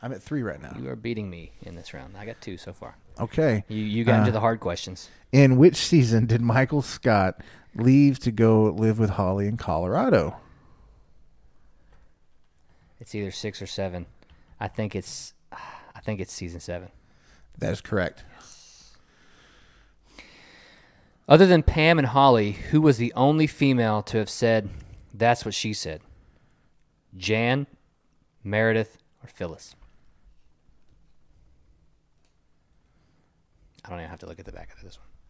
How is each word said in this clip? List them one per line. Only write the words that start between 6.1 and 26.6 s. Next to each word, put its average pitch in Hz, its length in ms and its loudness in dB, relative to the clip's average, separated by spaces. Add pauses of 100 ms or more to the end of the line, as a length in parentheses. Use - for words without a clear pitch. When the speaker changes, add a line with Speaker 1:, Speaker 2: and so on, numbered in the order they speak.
Speaker 1:
did 113 140 0
Michael 131 420 0
Scott 101 580 0 (340)
leave 135 460 6
to 120 120 -2
go 110 320 6
live 107 340 2
with 110 120 2
Holly 98 360 -2
in 110 100 -4
Colorado? 92 800 0 (2750)
Speaker 2:
It's - 140 -18
either 101 160 -6
six - 320 -12
or 95 40 -12
seven. 90 400 -8 (520)
I 104 100 -8
think 107 280 -6
it's, - 380 -12 (180)
I - 520 -20
think 104 160 -6
it's 92 120 -10
season 87 280 -12
seven. 87 280 -12 (680)
Speaker 1:
That - 140 -4
is - 80 -8
correct. - 440 -6 (3000)
Speaker 2:
Other 165 180 10
than 175 160 6
Pam 160 360 2
and 135 100 0
Holly, 120 440 4
who - 280 -2
was 151 180 4
the 120 160 -4
only 151 320 2
female 120 580 0
to - 140 -4
have 104 120 -2
said, 110 380 0 (460)
"That's 117 300 0
what 107 100 -8
she 110 180 -6
said"? 85 280 -10 (1160)